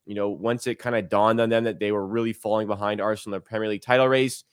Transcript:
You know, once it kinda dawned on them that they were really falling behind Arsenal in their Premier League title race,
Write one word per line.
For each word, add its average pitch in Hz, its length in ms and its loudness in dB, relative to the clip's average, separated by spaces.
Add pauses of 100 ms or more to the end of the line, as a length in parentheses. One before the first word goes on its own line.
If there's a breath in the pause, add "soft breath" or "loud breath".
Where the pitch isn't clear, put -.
You 104 100 -10
know, 101 140 -2
once 117 380 -4
it 117 140 -6
kinda 120 200 -2
dawned 107 400 2
on 113 80 2
them 113 160 2
that 104 140 -4
they 104 120 0
were 101 160 -2
really 113 240 -2
falling 110 360 -2
behind 104 340 -2
Arsenal 104 340 -4
in 95 40 -6
their - 100 -20
Premier 110 200 -4
League 104 120 -4
title 131 260 4
race, 131 460 2